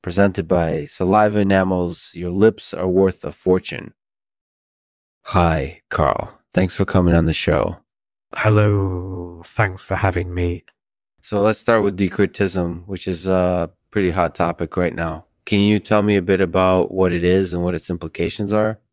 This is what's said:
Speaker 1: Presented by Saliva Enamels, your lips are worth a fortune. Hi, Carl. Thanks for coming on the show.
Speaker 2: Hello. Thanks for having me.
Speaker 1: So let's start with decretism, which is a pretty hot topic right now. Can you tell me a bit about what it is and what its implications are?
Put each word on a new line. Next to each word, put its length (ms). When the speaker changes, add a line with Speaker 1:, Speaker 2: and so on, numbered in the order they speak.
Speaker 1:
Presented 480
by 380
Saliva 520
Enamels, 720
your 160
lips 440
are 160
worth 340
a 80
fortune. 640
Hi, 640
Carl. 520
Thanks 220
for 80
coming 300
on 100
the 80
show. 460
Speaker 2:
Hello. 1120
Thanks 400
for 100
having 380
me. 320
Speaker 1:
So 180
let's 180
start 260
with 120
decretism, 880
which 220
is 200
a 440
pretty 200
hot 240
topic 400
right 180
now. 300
Can 140
you 180
tell 240
me 140
a 80
bit 180
about 500
what 220
it 100
is 300
and 100
what 120
its 160
implications 600
are? 280